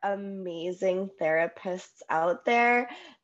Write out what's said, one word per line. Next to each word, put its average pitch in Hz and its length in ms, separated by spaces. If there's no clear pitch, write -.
amazing 190 1040
therapists 165 920
out 170 340
there, 240 460